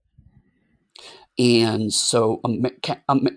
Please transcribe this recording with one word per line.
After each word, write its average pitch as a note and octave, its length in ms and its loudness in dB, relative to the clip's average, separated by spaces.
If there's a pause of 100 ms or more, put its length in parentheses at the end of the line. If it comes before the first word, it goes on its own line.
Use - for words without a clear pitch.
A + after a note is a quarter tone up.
(1400)
And A2+ 560 2
so, A2+ 500 0
um, A#2 220 -4 (180)
ca-, - 240 -8
um, C3+ 300 0